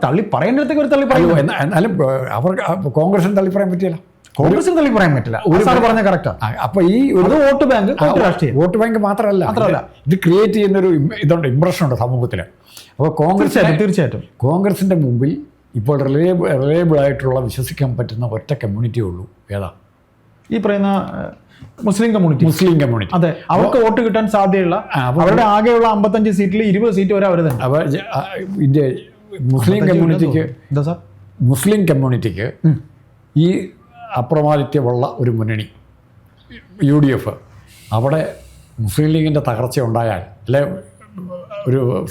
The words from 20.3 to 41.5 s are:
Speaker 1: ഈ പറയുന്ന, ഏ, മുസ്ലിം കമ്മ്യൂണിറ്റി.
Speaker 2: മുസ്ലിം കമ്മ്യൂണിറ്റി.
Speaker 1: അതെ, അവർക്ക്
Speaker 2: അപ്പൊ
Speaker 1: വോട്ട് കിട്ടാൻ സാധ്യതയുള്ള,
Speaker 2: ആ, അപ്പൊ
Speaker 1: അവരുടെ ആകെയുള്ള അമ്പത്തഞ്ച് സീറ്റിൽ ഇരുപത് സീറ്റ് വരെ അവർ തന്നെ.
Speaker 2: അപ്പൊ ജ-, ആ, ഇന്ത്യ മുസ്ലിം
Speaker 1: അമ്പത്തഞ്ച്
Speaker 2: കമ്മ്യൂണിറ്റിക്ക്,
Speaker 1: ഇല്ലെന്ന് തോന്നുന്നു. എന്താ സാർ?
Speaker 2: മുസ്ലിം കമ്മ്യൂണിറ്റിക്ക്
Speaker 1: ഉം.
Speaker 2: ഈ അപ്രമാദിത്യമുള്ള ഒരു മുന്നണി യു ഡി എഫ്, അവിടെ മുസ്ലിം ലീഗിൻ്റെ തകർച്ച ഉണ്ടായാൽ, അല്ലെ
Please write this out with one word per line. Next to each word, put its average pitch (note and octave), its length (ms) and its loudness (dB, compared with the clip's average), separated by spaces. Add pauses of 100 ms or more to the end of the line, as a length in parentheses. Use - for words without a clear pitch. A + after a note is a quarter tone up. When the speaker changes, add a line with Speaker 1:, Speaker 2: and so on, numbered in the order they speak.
Speaker 1:
ഈ A3+ 120 -2
പറയുന്ന, G3 240 0 (300)
ഏ, - 20 -10 (640)
മുസ്ലിം A3 280 2
കമ്മ്യൂണിറ്റി. E3 340 2
Speaker 2:
മുസ്ലിം F3 320 2
കമ്മ്യൂണിറ്റി. A#2 360 -2
Speaker 1:
അതെ, E3+ 120 2 (240)
അവർക്ക് C4+ 240 2
Speaker 2:
അപ്പൊ A#3 80 4
Speaker 1:
വോട്ട് A3+ 220 2
കിട്ടാൻ A3 260 0
സാധ്യതയുള്ള, F#3+ 420 2 (200)
Speaker 2:
ആ, C#3 40 0 (100)
അപ്പൊ D#3 140 0
Speaker 1:
അവരുടെ A3+ 200 4 (100)
ആകെയുള്ള A#3 320 4 (100)
അമ്പത്തഞ്ച് G#3+ 440 2
സീറ്റിൽ G3+ 320 0
ഇരുപത് G#3+ 260 2
സീറ്റ് G3 200 0
വരെ G3 120 2
അവർ F3 160 2
തന്നെ. B2 220 -2
Speaker 2:
അപ്പൊ D3 120 2 (140)
ജ-, G3 100 -6 (140)
ആ, - 20 -2 (460)
ഇന്ത്യ C#3 180 2 (680)
മുസ്ലിം C3 240 0
Speaker 1:
അമ്പത്തഞ്ച് G3 140 2
Speaker 2:
കമ്മ്യൂണിറ്റിക്ക്, D#3+ 520 2
Speaker 1:
ഇല്ലെന്ന് - 80 -10
തോന്നുന്നു. - 220 -20
എന്താ C#3+ 160 0
സാർ? E3+ 80 -8 (540)
Speaker 2:
മുസ്ലിം G#3 280 0 (120)
കമ്മ്യൂണിറ്റിക്ക് A#2 560 -2 (200)
Speaker 1:
ഉം. D3 80 4 (680)
Speaker 2:
ഈ - 20 2 (720)
അപ്രമാദിത്യമുള്ള C#3 840 0 (180)
ഒരു A#2+ 160 0
മുന്നണി A2 260 -4 (1200)
യു D3 160 4
ഡി C#3 120 4
എഫ്, G#2 160 -6 (640)
അവിടെ C#3 240 0 (640)
മുസ്ലിം D3+ 300 0
ലീഗിൻ്റെ D#3 340 0
തകർച്ച A#2+ 400 -4
ഉണ്ടായാൽ, A2+ 340 -2 (240)
അല്ലെ C3+ 140 0 (1080)